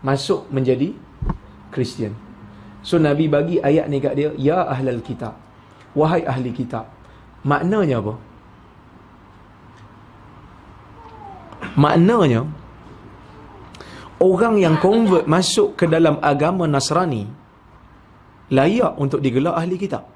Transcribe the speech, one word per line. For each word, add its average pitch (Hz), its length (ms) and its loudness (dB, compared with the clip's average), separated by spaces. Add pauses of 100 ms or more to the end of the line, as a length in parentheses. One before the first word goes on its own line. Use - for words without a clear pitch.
masuk 139 480 -2
menjadi 131 460 0 (720)
Kristian. 110 460 -6 (640)
So, 175 160 0
Nabi 156 320 2
bagi 147 320 0
ayat 151 240 2
ni 139 160 -2
kat 139 160 -2
dia, 151 160 -2
"Ya 151 320 0
ahlal 127 320 -4
kitab." 117 400 -12 (560)
Wahai 156 320 0
ahli 127 240 -4
kitab. 117 400 -8 (560)
Maknanya 147 560 0
apa? 107 120 -6 (3750)
Maknanya, 156 640 4 (1800)
orang 196 400 4
yang 160 240 4
convert 190 480 4
masuk 185 480 2
ke 175 80 2
dalam 160 320 4
agama 160 480 0
Nasrani, 147 600 -2 (1200)
layak 170 480 0
untuk 139 240 -2
digelar 135 320 0
ahli 170 240 -4
kitab. 180 380 -8